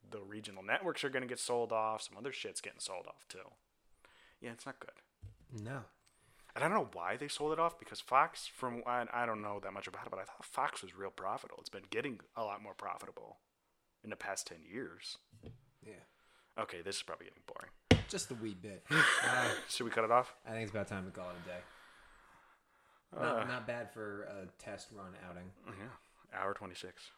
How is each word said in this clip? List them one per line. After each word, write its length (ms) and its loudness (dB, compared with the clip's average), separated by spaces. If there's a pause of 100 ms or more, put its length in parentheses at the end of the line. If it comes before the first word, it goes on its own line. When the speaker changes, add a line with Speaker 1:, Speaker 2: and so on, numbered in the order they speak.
Speaker 1:
The 120 -8
regional 420 -10
networks 400 2
are 60 2
gonna 160 0
get 140 -4
sold 340 2
off. 300 2
Some 120 -10
other 160 -4
shit's 300 -6
getting 180 -10
sold 280 -6
off, 200 -16
too. 240 -14 (880)
Yeah, 120 -8
it's 140 -12
not 140 -8
good. 220 -16 (500)
Speaker 2:
No. 340 -6 (680)
Speaker 1:
And 100 2
I 60 8
don't 80 6
know 160 4
why 240 0
they 100 -4
sold 240 2
it 80 2
off, 200 4
because 200 -10
Fox, 480 6
from, 380 -2
I, 260 2
I 140 2
don't 160 2
know 180 -2
that 140 -6
much 140 -6
about 180 -8
it, 60 -6
but 80 -4
I 40 -4
thought 220 -14
Fox 360 0
was 140 -12
real 140 -4
profitable. 500 -4
It's 100 -10
been 200 -10
getting 320 0 (140)
a 80 0
lot 180 -2
more 120 -10
profitable 640 -8 (640)
in 60 -10
the 60 -4
past 320 -4
ten 160 -12
years. 540 -8 (680)
Speaker 2:
Yeah. 220 -16 (520)
Speaker 1:
Okay, 240 -4
this 160 -4
is 60 -4
probably 220 -8
getting 200 -20
boring. 260 -12 (360)
Speaker 2:
Just 240 -4
a 40 -4
wee 180 -4
bit. 340 -12
Speaker 1:
<laughs> 40 2
Speaker 2:
Uh, 580 8 (180)
Speaker 1:
Should 160 0
we 60 0
cut 160 6
it 60 6
off? 220 8 (120)
Speaker 2:
I 60 -6
think 120 0
it's 80 -4
about 160 0
time 180 -2
to 60 -8
call 200 -6
it 120 -8
a 60 -10
day. 100 -6 (1500)
Not, 240 2
Speaker 1:
Uh, 80 4
Speaker 2:
not 220 -2
bad 240 -4
for 320 -6
a 240 -8 (140)
test 340 -10
run 180 -10 (140)
outing. 240 -10 (160)
Speaker 1:
Yeah, 720 -10
hour 140 2
twenty-six. 640 -10